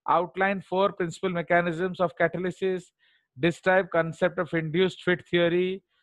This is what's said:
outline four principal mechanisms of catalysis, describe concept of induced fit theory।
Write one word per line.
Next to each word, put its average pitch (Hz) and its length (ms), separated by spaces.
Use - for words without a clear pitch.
outline 185 520
four 190 140
principal 180 540
mechanisms 175 640
of 165 40
catalysis, 180 600
describe 185 460
concept 165 480
of 165 180
induced 165 460
fit 180 100
theory। 180 600